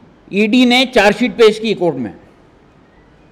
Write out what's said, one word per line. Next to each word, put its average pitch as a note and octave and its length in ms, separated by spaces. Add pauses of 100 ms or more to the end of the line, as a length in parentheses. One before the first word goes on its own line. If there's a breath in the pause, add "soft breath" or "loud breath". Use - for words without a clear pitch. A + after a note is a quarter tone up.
(320)
ईडी A3 320
ने B3 220
चार्जशीट G#3 460
पेश G#3+ 260
की A3 160
कोर्ट E3+ 220
में G2+ 180 (1160)